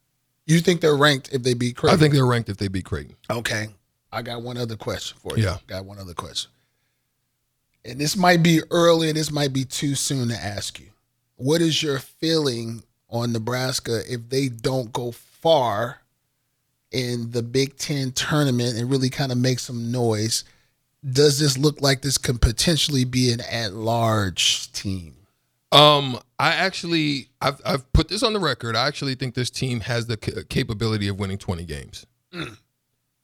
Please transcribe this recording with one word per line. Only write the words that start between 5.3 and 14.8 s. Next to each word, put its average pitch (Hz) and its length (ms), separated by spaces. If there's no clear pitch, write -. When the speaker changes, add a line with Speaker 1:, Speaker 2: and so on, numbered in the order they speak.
Speaker 1:
you. 110 60
Speaker 2:
Yeah. 87 140
Speaker 1:
Got 95 180
one 101 140
other 90 160
question. - 340
And 123 180
this 151 160
might 180 240
be 160 200
early 165 380
and 151 80
this 151 140
might 143 220
be 131 100
too 143 300
soon 131 360
to 120 60
ask 101 440
you. - 80
What 156 260
is 160 220
your 143 160
feeling 120 840
on 117 260
Nebraska 120 680
if 117 180
they 135 200
don't 123 420